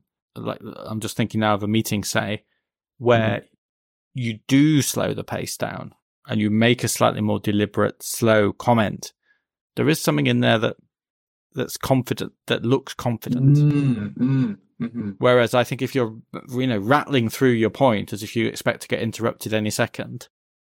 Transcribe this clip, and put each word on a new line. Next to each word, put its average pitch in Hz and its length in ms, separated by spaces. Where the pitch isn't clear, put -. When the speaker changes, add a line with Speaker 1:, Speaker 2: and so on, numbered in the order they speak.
Speaker 1:
like 113 240
I'm 110 220
just 104 160
thinking 110 260
now 107 120
of 101 100
a 104 40
meeting, 107 380
say, 107 380
where 113 440
Speaker 2:
Mm-hmm. - 40
Speaker 1:
you 113 320
do 143 340
slow 107 320
the - 100
pace - 340
down - 360
and 110 140
you 104 80
make 113 340
a 117 40
slightly 113 340
more 107 180
deliberate, 104 600
slow 110 500
comment, - 640
there 120 140
is 160 120
something 147 240
in 123 140
there 117 180
that, 113 200
that's - 240
confident, - 560
that 113 180
looks 123 300
confident. 127 600
Speaker 2:
Mm, 139 600
mm. 123 400
Mm-hmm. 113 360
Speaker 1:
Whereas 123 360
I 123 100
think 123 180
if 127 120
you're, 113 220
you 131 180
know, 113 120
rattling 123 500
through 131 220
your 110 180
point 107 440
as 104 100
if - 120
you 113 120
expect - 340
to - 60
get - 140
interrupted 113 520
any 107 160
second, 120 600